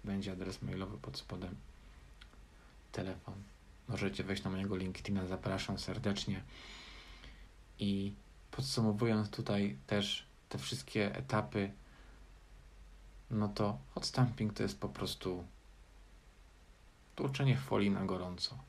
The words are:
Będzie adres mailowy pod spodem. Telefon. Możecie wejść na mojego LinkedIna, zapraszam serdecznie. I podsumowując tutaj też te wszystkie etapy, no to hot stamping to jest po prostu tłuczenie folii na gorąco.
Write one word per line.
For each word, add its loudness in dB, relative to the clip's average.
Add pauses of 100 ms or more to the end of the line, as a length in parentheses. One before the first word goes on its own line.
Będzie 0
adres -4
mailowy -4
pod -8
spodem. -6 (1400)
Telefon. -4 (540)
Możecie 0
wejść 0
na 0
mojego 0
LinkedIna, 0
zapraszam 0
serdecznie. 0 (1400)
I 2 (380)
podsumowując 4
tutaj 2 (100)
też 2 (240)
te -4
wszystkie 0
etapy, 2 (1600)
no 4
to 2 (160)
hot -4
stamping 4
to 0
jest 0
po -2
prostu -2 (1700)
tłuczenie 6
folii 6
na 4
gorąco. 0 (120)